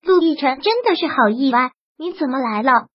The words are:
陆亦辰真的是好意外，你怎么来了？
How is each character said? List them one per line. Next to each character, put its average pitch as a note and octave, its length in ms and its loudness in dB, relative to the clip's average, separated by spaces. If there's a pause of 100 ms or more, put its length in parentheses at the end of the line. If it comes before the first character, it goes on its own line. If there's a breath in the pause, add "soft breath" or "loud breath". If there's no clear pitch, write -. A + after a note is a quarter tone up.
陆 F4+ 180 4
亦 D#4+ 140 0
辰 C4+ 240 -2
真 A#4 240 0
的 G4+ 120 2
是 E4 120 -4
好 A3+ 220 2
意 B3+ 220 0
外， B3+ 200 0 (260)
你 E4+ 140 -8
怎 D#4 180 -4
么 C4 80 -4
来 A3 240 -4
了？ B3+ 340 0